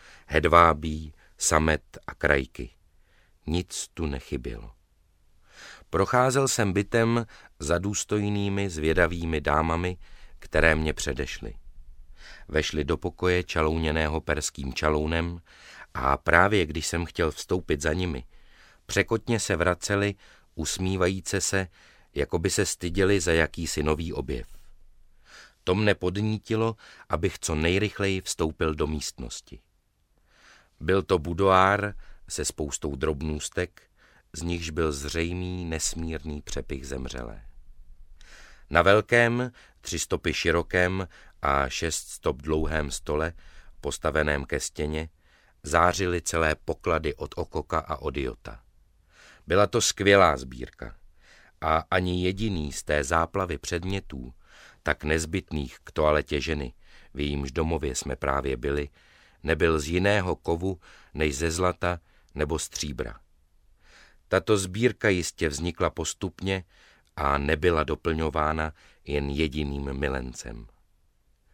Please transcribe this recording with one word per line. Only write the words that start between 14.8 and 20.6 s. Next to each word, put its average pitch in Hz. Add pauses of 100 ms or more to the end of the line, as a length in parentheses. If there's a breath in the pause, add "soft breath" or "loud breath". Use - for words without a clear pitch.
a 67
právě 90
když 78
jsem 85
chtěl 80
vstoupit 78
za 78
nimi, 82 (640 soft breath)
Překotně 110
se 98
vraceli, 101 (400 soft breath)
usmívajíce 92